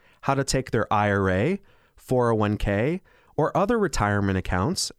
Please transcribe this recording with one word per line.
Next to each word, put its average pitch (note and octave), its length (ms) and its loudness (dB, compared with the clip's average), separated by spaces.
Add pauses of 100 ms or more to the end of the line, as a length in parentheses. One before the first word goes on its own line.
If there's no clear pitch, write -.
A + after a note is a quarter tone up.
(220)
how C#3 120 0
to C3+ 100 0
take - 260 -2
their A2 220 0
I G#2 180 2
R G2 200 2
A, C3 300 0 (360)
four B2 340 0
oh A2+ 40 2
one G#2 220 0
K, A2+ 440 -2 (360)
or D3 200 -2
other G#3 220 2
retirement G#2 580 0
accounts F#2+ 640 -2